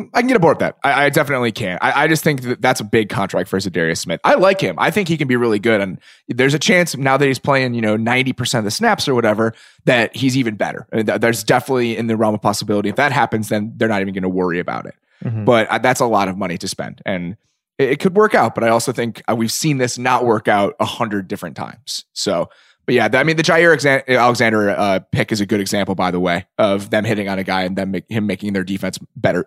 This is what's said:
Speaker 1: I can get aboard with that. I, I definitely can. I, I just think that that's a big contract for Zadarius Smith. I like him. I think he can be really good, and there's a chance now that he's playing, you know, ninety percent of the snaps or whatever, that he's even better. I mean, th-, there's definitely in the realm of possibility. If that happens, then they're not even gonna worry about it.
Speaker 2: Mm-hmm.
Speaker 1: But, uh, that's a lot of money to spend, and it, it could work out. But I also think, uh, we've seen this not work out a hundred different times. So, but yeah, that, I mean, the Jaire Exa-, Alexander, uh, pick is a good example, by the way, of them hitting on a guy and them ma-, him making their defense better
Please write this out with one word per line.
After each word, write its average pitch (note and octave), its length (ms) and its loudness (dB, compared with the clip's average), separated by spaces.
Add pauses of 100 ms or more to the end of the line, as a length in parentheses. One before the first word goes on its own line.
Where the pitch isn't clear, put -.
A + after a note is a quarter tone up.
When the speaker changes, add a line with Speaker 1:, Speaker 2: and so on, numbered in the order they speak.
(140)
Speaker 1:
I B3+ 60 2
can B3 80 0
get B3+ 80 4
aboard D#3+ 200 4
with - 40 -10
that. F2 220 -2
I, C#3 220 2
I C#3+ 60 4
definitely C3+ 420 0
can. F2+ 300 -6
I, C3 220 2
I D#3+ 40 2
just D#3 160 0
think C#3+ 180 0
that B2 200 -4
that's C3 180 2
a A2 40 -8
big G#2 260 0
contract F#2 400 -4
for F#2+ 80 -2
Zadarius E2+ 400 -2
Smith. F2 260 -6
I D4 100 4
like G3 280 4
him. F#2 160 -4
I C#3 120 0
think F#3+ 180 -2
he E3 100 0
can C#3+ 100 -2
be B2 80 2
really A#2 220 0
good, G#2 240 2
and F2+ 180 -8 (260)
there's C3+ 280 0
a D3+ 40 -2
chance F3 380 2
now C3+ 220 2
that C#3+ 80 4
he's C3 120 0
playing, C3 360 0
you A#2 80 -4
know, G#2+ 160 0
ninety B2 340 0
percent A#2+ 280 -2
of G#2 40 -2
the G#2 60 -2
snaps G#3+ 360 0
or C#3 80 0
whatever, A2+ 380 2 (320)
that A#2+ 320 2
he's C3 220 0
even A2 180 0
better. E2+ 340 -6
I - 60 -6
mean, A2 100 0
th-, G#2 140 0
there's A#2 240 0
definitely B2 540 0
in A#2 80 -4
the A2+ 100 0
realm G#2+ 180 2
of G#2 60 -6
possibility. G#2 480 -2
If G2 80 -6
that C#3 160 2
happens, A2+ 380 -2
then A2 260 -4
they're A2 120 0
not G#2 120 0
even G2 140 -4
gonna F#2+ 160 -4
worry F2+ 280 -2
about B1 280 -6
it. - 80 -16 (280)
Speaker 2:
Mm-hmm. A2 220 -4
Speaker 1:
But, A2+ 240 4
uh, A#2 100 0
that's B2 220 2
a B2+ 60 4
lot G2+ 220 2
of F#2 100 -6
money F2+ 180 -4
to F#2+ 100 -10
spend, - 380 -10
and F2+ 320 -6 (400)
it, C3 140 2
it C#3+ 100 -2
could F#3 160 0
work G#3+ 180 4
out. C3 200 2
But A2 100 -2
I A2+ 60 4
also A#2 220 2
think, A#2 380 -6
uh, A2+ 60 0
we've A2+ 160 -2
seen D3+ 240 -2
this B2 220 -2
not B2 260 0
work A2 240 2
out G2+ 320 2
a G#2+ 60 0
hundred G#2 420 -4
different F2+ 280 -10
times. - 580 -12
So, F2 340 -2 (380)
but A#2 80 2
yeah, A#2 120 4
that, B2+ 140 2
I - 20 2
mean, D#3+ 140 2
the D#3+ 60 2
Jaire E3 340 6
Exa-, C3+ 300 2 (120)
Alexander, A2+ 520 2
uh, F#2+ 300 0 (120)
pick C3 180 -2
is G#2 120 0
a G2+ 40 0
good G#2 140 0
example, G2 340 -2
by F2+ 160 0
the F2+ 80 -2
way, F2 280 -2 (100)
of G2+ 320 0
them G#2+ 160 0
hitting G#2 240 -2
on F#2+ 100 -4
a F#2+ 60 -6
guy F#2 200 -2
and F#2 120 -4
them G2 140 -4
ma-, F#2 80 -4 (100)
him G#2+ 180 -4
making G2+ 280 -4
their F#2+ 100 -2
defense F#2+ 340 -6 (160)
better F2+ 320 0